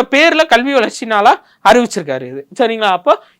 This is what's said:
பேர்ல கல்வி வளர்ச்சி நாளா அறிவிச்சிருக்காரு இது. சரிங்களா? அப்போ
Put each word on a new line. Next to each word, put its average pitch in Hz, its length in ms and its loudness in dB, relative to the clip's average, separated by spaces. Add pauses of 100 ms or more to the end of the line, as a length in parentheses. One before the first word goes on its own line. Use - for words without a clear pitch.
(100)
பேர்ல 320 360 2
கல்வி 254 260 0
வளர்ச்சி 240 340 -4
நாளா 220 400 2 (220)
அறிவிச்சிருக்காரு 190 540 0
இது. 131 240 -14 (140)
சரிங்களா? 220 300 -2
அப்போ 190 340 0 (160)